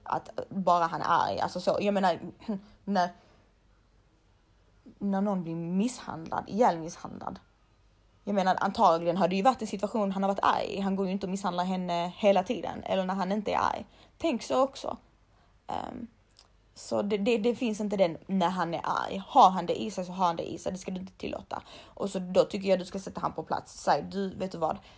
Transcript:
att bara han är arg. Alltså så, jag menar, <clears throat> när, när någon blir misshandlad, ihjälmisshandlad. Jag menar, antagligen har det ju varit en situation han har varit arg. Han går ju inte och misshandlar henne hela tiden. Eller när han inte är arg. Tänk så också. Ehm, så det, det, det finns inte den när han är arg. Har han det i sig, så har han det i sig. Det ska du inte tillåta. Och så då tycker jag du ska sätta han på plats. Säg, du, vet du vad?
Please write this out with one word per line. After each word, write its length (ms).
att 280
bara 360
han 160
är 80
arg. 320
Alltså 200
så, 200
jag 140
menar, 240
<clears throat> 120
när, 260
när 220
någon 220
blir 120
misshandlad, 920
ihjälmisshandlad. 920
Jag 60
menar, 260
antagligen 560
har 120
det 80
ju 60
varit 200
en 60
situation 440
han 100
har 80
varit 120
arg. 380
Han 160
går 100
ju 60
inte 140
och 40
misshandlar 340
henne 520
hela 260
tiden. 400
Eller 220
när 100
han 180
inte 200
är 60
arg. 280
Tänk 240
så 200
också. 340
Ehm, 400
så 280
det, 160
det, 200
det 160
finns 260
inte 160
den 300
när 220
han 260
är 100
arg. 440
Har 220
han 160
det 160
i 80
sig, 140
så 80
har 140
han 100
det 160
i 60
sig. 140
Det 60
ska 120
du 100
inte 120
tillåta. 500
Och 260
så 80
då 260
tycker 240
jag 100
du 60
ska 140
sätta 220
han 120
på 100
plats. 400
Säg, 200
du, 280
vet 220
du 60
vad? 200